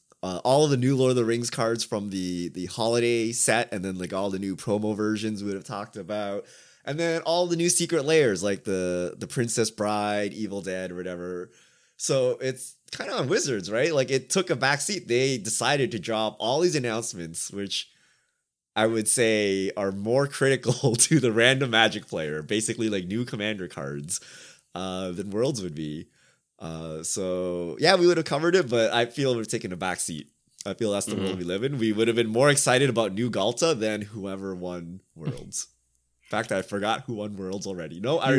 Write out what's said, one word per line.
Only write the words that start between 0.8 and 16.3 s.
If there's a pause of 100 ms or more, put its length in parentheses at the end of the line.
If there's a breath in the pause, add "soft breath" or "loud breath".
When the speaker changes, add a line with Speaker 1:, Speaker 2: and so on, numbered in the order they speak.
Speaker 1:
Lord
of
the
Rings
cards
from
the,
the
holiday
set,
and
then,
like,
all
the
new
promo
versions
we
would
have
talked
about, (400 soft breath)
and
then
all
the
new
Secret
Lairs,
like
the,
the
Princess
Bride,
Evil
Dead,
whatever. (440)
So
it's (160)
kinda
on
Wizards,
right?
Like,
it
took
a
backseat.
They
decided
to
drop